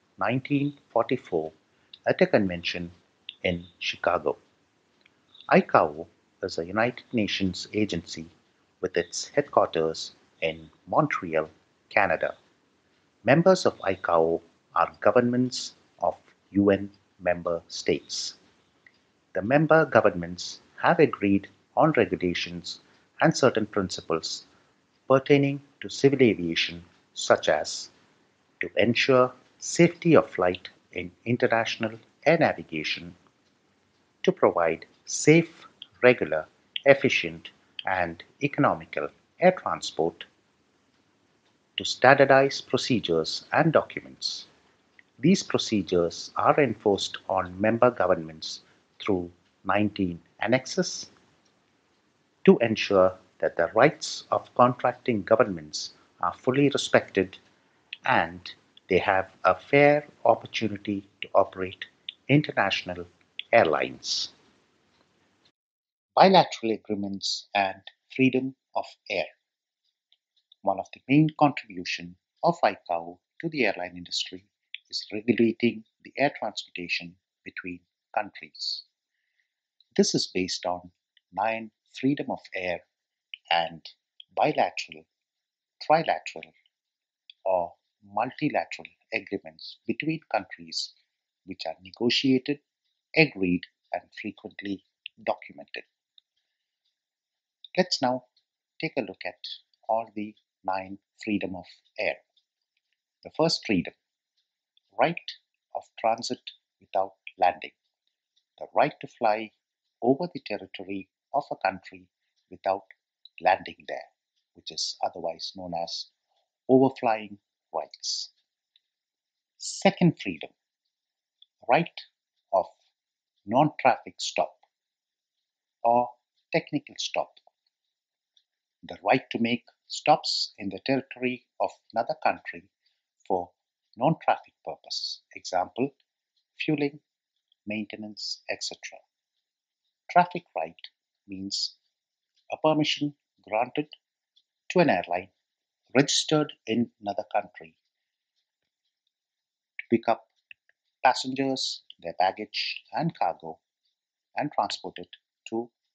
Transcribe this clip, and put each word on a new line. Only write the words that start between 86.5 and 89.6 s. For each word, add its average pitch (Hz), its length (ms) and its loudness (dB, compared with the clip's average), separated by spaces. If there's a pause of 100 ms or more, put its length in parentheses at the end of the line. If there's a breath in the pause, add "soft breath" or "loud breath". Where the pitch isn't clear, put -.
or 90 280 0 (320)
multilateral 104 800 -4 (260)
agreements 98 720 -8